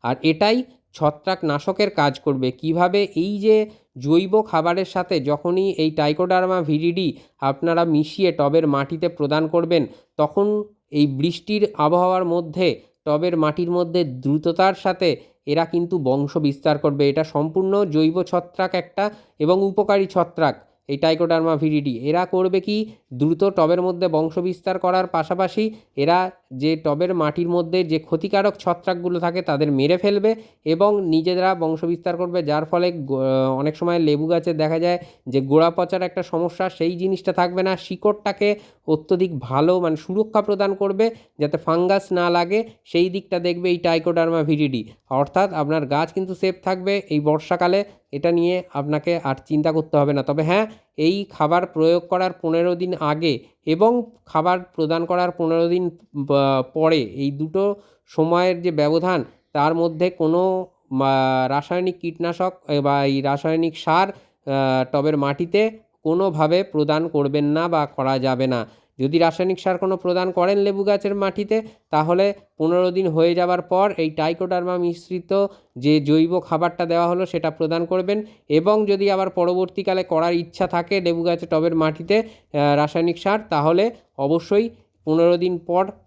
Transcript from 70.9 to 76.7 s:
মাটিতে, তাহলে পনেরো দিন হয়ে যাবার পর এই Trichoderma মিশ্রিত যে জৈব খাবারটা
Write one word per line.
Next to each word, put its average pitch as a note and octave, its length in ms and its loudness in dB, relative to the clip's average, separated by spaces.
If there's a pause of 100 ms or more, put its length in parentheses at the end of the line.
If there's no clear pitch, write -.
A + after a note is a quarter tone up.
মাটিতে, G3+ 460 -2 (280)
তাহলে F3 440 2 (240)
পনেরো F3 340 2
দিন F#3+ 160 0
হয়ে E3 280 2
যাবার F3+ 260 0
পর F#3+ 360 0
এই D#3+ 140 -2
Trichoderma F3+ 680 -2
মিশ্রিত F3 680 -2 (300)
যে D3 220 4
জৈব D#3+ 400 2
খাবারটা E3+ 460 -2